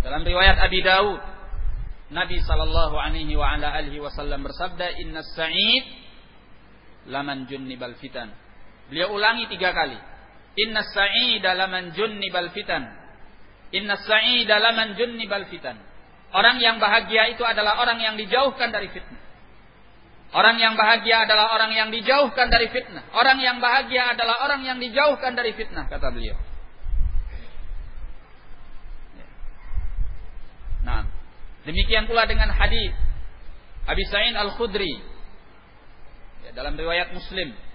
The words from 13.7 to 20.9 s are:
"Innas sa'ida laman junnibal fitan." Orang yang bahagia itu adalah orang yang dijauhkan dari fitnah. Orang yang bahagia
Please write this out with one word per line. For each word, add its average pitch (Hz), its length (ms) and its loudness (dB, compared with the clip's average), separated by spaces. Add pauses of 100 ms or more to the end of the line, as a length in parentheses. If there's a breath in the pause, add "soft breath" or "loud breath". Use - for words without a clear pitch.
"Innas 202 320 -2
sa'ida 220 480 4
laman 220 400 2
junnibal 226 560 -4
fitan." 127 240 -12 (560)
Orang 233 300 6
yang 226 180 4
bahagia 220 480 4
itu 233 160 -4
adalah 214 320 2
orang 233 240 0
yang 214 160 -2
dijauhkan 240 560 0
dari 196 160 -6
fitnah. - 380 -16 (1080)
Orang 220 240 6
yang 226 160 4
bahagia 220 480 4